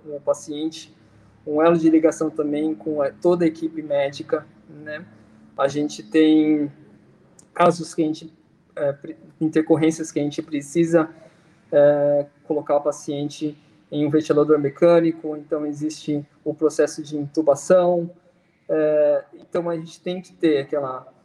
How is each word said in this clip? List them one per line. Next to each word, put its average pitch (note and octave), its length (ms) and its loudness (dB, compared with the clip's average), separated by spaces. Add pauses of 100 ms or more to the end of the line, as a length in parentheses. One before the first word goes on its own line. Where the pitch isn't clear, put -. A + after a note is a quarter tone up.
uma D3 160 -12
paciente, D3+ 720 -6 (520)
um D3+ 160 0
elo E3+ 160 6
de D#3+ 100 4
ligação D#3+ 400 4
também D3+ 460 -4
com D3+ 260 -6
a, C#3 100 0
toda F3 360 0
a - 20 4
equipe D#3+ 320 -6
médica, C#3+ 680 -4 (220)
né? D3+ 340 -16 (540)
A C3+ 100 0
gente D3 360 -4
tem D#3 680 4 (840)
casos F3 400 0
que E3+ 80 -2
a - 20 2
gente, D#3 260 -6 (460)
é, C#3+ 160 -2
pre-, - 240 -14 (240)
intercorrências D#3+ 720 0
que D3+ 80 -2
a - 20 0
gente D3 200 -4
precisa, D#3+ 680 0 (640)
é, C#3+ 540 4 (180)
colocar D3 320 -2
o C#3+ 60 0
paciente D3 760 -6 (340)
em D3+ 160 -2
um C#3+ 40 -2
ventilador D3+ 480 2
mecânico, D#3+ 800 2
então D3 260 -6
existe D3 580 -6 (220)
o D3+ 80 -4
processo D3 500 0
de D3 140 -10
intubação, E3+ 960 2 (580)
é, D3+ 560 2 (100)
então F3 360 -6
a E3+ 60 -4
gente E3 260 -14
tem F3+ 180 -6
que - 140 -20
ter D#3 240 2
aquela C3+ 520 -6 (140)